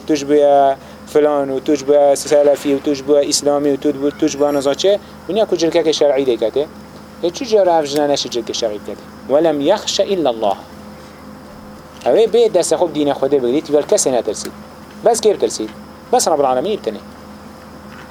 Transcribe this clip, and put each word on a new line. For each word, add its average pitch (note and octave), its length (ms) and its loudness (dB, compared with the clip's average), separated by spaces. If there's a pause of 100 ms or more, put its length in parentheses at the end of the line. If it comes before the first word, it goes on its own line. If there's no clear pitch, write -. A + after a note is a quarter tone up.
تجبي C#3+ 680 2 (320)
فلان D3 440 0
وتجبي C#3+ 640 2
سلفي C#3+ 600 2
وتجبي C#3 540 0
إسلامي C#3+ 440 0
وتجبي C#3 380 -2
تجبي C#3+ 340 -2
نزاچه C#3+ 540 0 (300)
ونيا G#3 140 0
كوجل E3+ 260 0
كك D#3+ 220 0
شرعي C#3+ 320 2
ده B2 120 0
كده. A#2 300 -2 (580)
هيك E3+ 120 -4
شو C4+ 100 -8
جرى F#3+ 340 4
أفجنا D3 280 -2
نشي C3+ 220 -2
جل A2+ 140 -6
كشرعي G#2 440 -6
كده. G2+ 160 -14 (260)
ولم D3 320 2
يخش G3+ 400 -2
إلا F#3 280 0
الله. A2 260 -2 (1500)
هوي F#3+ 200 4
بيت A3 240 2
دست E3 240 2
خوب D#3+ 180 -2
دين C#3+ 200 0
خده C3+ 260 0
بگرید C3+ 320 -2
ولی D3 200 2
کسی D3+ 200 2
نترسید. A2 400 -4 (540)
بس A#3 160 2
کی G#3 120 2
بترسید؟ A2 360 -4 (440)
بس B3 140 0
رب D#3 120 0
العالمین C3+ 360 0
بتنه. G#2 240 -8 (1120)